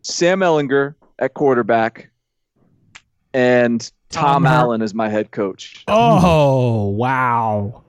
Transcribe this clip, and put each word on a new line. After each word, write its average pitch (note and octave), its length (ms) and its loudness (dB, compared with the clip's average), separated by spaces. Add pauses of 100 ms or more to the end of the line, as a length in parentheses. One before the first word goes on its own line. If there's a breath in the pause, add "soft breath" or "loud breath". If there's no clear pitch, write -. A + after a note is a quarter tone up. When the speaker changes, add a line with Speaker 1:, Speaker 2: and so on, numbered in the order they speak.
Speaker 1:
Sam F3+ 360 -2
Ehlinger D3 560 0 (240)
at C3 160 -4
quarterback, A#2 760 0 (1200)
and B2 560 0 (200)
Tom D#3+ 120 -6
Speaker 2:
Tom C#3 220 2
Her- C3 60 2
Speaker 1:
Allen B2 320 0
is G#2 120 -6
my A2 140 -4
head G#2+ 240 -4
coach. - 560 -8
Speaker 2:
Oh, D3+ 1000 2
wow. A2+ 1000 -2